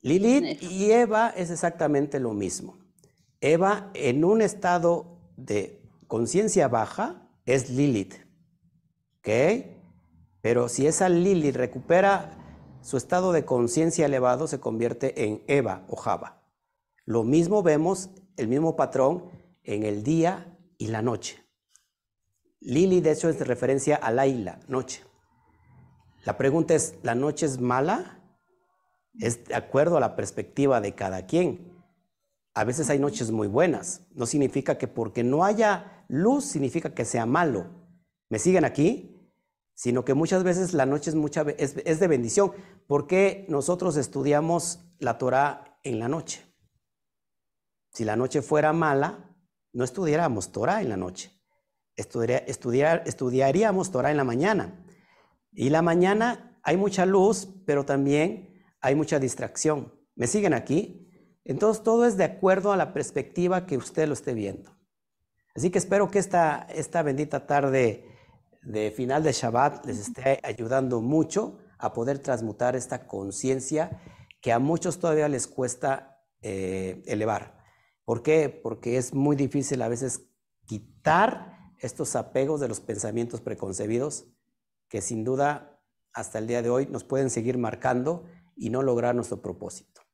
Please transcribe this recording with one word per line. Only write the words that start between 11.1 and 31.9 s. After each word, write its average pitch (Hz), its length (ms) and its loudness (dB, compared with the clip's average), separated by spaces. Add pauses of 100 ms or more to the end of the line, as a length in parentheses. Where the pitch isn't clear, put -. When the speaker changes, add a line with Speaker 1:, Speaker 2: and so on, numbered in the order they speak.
Speaker 1:
recupera 175 800 2 (460)
su - 140 -6
estado 180 360 0
de 156 120 2
conciencia 147 640 2
elevado, 131 400 2
se 143 140 -6
convierte 117 640 -2
en 107 220 -4
Eva 117 420 0
o - 80 -8
Java. - 460 -6 (640)
Lo 113 200 0
mismo 170 380 2
vemos, 170 480 2 (260)
el 117 120 -4
mismo 156 280 0
patrón 139 540 0 (340)
en 107 180 -4
el 104 200 -2
día 165 560 0 (200)
y 107 100 -6
la 110 140 -4
noche. - 420 -6 (1160)
Lili, 180 400 4
de 156 120 4
hecho, 151 160 0
es 160 100 0
de 156 60 -2
referencia 131 520 0
a - 140 -2
Laila, 120 560 0
noche. - 380 -6 (1200)
La 104 140 -4
pregunta 160 360 2
es, - 280 0
¿la 117 120 -2
noche 143 320 0
es 131 140 -4
mala? 139 600 -2 (1000)
Es 117 260 -4
de - 100 -10
acuerdo 147 420 2
a 147 40 4
la 113 160 -2
perspectiva 120 640 0
de 101 140 -4
cada 92 320 -6
quien. 165 440 -2 (840)